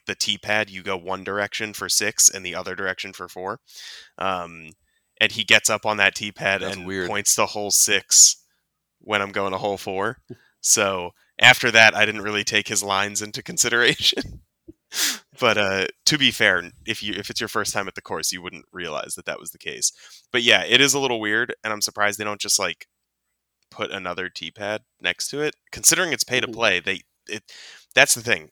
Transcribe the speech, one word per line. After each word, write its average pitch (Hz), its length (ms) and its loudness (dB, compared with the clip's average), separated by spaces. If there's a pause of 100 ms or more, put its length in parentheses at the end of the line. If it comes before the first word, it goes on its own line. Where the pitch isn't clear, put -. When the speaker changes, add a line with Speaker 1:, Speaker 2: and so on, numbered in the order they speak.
Speaker 1:
the 101 80 -6
tee 104 220 -4
pad, 107 320 -2
you 92 140 -14
go 98 140 -4
one 92 280 -8
direction 101 480 -6
for 95 160 -8
six - 400 2
and 95 160 -10
the 90 100 -6
other 92 200 -8
direction 95 400 -6
for 90 140 -14
four. 95 320 -8 (580)
Um, 85 520 -6 (500)
and 110 120 4
he 110 120 -6
gets 110 260 6
up 110 160 -2
on 107 120 0
that 98 160 4
tee 104 180 -8
pad 98 280 -2
Speaker 2:
That's 95 160 -6
Speaker 1:
and 90 100 -10
Speaker 2:
weird. 92 220 -4
Speaker 1:
points 101 280 0
to 107 100 2
hole 104 240 -4
six - 680 4 (640)
when 104 220 0
I'm 98 100 -6
going 98 200 -2
to 95 60 -2
hole 101 200 -4
four. 101 400 -4 (420)
So 95 520 0 (260)
after 123 320 6
that, 110 260 8
I 107 100 4
didn't 107 160 -2
really 104 220 -2
take 104 240 -2
his 104 140 -2
lines 101 400 -2
into 104 200 -10
consideration. - 1040 0
<laughs> - 40 -20 (920)
But, 110 180 2
uh, 98 280 0 (200)
to 151 120 2
be 131 120 4
fair, 95 320 2 (240)
if 110 160 -6
you, 104 120 -6
if 101 140 -8
it's - 120 -8
your 110 80 -4
first 104 240 -4
time 98 160 -2
at - 80 -12
the - 60 -14
course, - 280 -6
you 90 100 -6
wouldn't 85 300 -14
realize 80 460 -8
that - 80 -14
that - 160 -6
was 80 100 -14
the - 80 -16
case. - 320 -6 (400)
But 120 140 0
yeah, 104 200 8
it 117 160 6
is 135 140 4
a 143 60 -2
little 123 180 -2
weird, 110 340 0 (120)
and 110 80 -4
I'm 104 100 -6
surprised 104 380 0
they 104 40 -6
don't 104 160 -6
just, 101 200 0
like, 87 260 -4 (840)
put - 180 -8
another 90 380 -8
tee 80 240 -14
pad 104 300 -8 (180)
next - 300 -4
to 139 100 -8
it, 151 160 -4 (160)
considering 160 400 2
it's 123 120 -2
pay 123 160 0
to 110 60 0
Speaker 3:
Mm-hmm. 110 80 -8
Speaker 1:
play. 107 260 2
They, 92 200 -4 (280)
it, 107 140 -10 (540)
that's 135 180 6
the 117 80 -6
thing. 92 300 -2